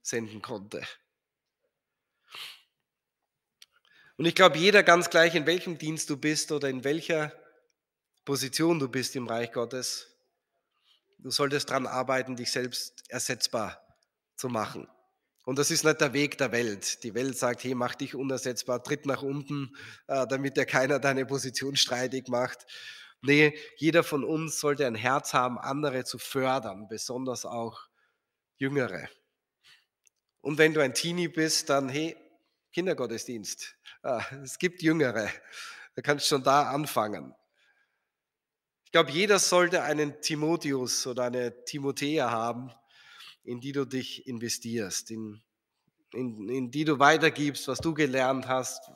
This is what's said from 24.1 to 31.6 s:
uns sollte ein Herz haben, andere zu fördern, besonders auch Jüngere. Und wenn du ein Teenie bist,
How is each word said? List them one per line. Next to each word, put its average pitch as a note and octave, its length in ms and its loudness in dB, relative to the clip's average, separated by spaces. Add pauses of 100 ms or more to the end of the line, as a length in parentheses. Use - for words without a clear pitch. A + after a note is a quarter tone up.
uns D#3 360 -4
sollte D3 260 0
ein A#2 80 -2
Herz B2+ 380 0
haben, B2 260 0
andere C3+ 460 -2
zu - 140 -10
fördern, A#2 720 -2
besonders B2 560 -6
auch A#2 440 -8 (680)
Jüngere. B2+ 520 -2 (1300)
Und D3+ 180 -4
wenn D#3+ 160 6
du D#3 60 4
ein B2+ 140 2
Teenie E3+ 340 -2
bist, D#3 400 0